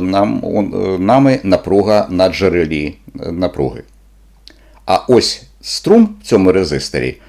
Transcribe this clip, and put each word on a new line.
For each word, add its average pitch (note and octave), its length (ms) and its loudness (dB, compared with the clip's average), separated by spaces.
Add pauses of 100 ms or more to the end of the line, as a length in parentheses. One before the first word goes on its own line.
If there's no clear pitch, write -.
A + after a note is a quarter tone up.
нам, G2 440 -2
е, F#2+ 540 -4
нами B2+ 440 2
напруга G2 680 2
на F#2 180 2
джерелі, E2 680 -2 (260)
е, E2+ 120 -10
напруги. F2+ 500 -6 (1040)
А F#2 100 2
ось - 460 0 (180)
струм G#3+ 640 2
в - 40 -20
цьому F#2+ 260 2
резисторі, C#2 640 -4 (120)